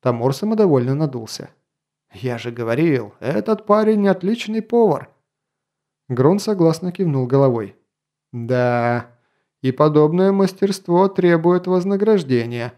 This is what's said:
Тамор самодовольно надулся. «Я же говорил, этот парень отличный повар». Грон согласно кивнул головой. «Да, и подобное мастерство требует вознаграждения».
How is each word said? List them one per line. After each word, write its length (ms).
Тамор 340
самодовольно 600
надулся. 540
«Я 260
же 140
говорил, 680
этот 460
парень 420
отличный 540
повар». 480
Грон 300
согласно 520
кивнул 340
головой. 500
«Да, 800
и 100
подобное 600
мастерство 760
требует 600
вознаграждения». 1120